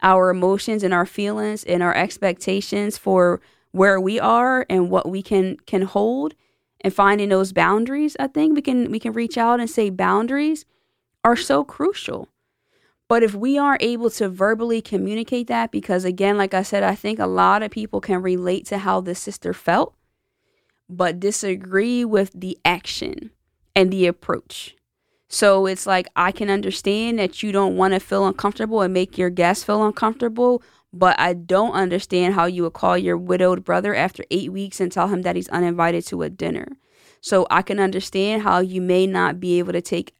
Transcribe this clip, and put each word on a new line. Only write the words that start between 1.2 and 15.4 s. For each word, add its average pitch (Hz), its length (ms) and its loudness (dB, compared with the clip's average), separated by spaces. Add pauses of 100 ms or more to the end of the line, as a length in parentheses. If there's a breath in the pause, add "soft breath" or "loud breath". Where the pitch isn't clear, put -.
and 180 180 0
our 180 140 2
expectations 202 1040 -2
for 180 420 2 (300 soft breath)
where 190 300 4
we 196 180 -2
are 247 500 2
and 180 220 2
what 185 180 0
we 190 140 -6
can, 190 440 0
can 190 160 0
hold, 233 520 -2 (480)
and 190 120 -2
finding 202 340 4
those 190 240 2
boundaries. 233 680 2
I 277 80 -2
think 302 280 2
we 285 80 0
can, 254 280 0
we 214 80 -4
can 220 140 -6
reach 226 240 -4
out 240 240 2
and 226 80 -2
say 214 220 0
boundaries 233 720 0 (580)
are 240 140 4
so 277 260 0
crucial. - 680 -6 (800)
But 233 160 4
if 214 120 2
we 254 240 0
aren't 285 240 2
able 233 280 0
to 208 200 -2
verbally 220 500 0
communicate 220 680 -4